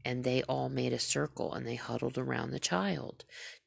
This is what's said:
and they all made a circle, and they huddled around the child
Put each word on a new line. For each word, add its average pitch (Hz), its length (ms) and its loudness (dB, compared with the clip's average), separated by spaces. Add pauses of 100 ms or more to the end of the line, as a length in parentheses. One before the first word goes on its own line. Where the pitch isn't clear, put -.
and 127 180 0
they 127 200 4
all 131 260 0
made 127 240 2
a 123 60 -2
circle, 143 520 2
and - 140 -4
they 117 100 -2
huddled 127 440 -2
around 127 320 0
the 139 80 -2
child 180 640 0 (420)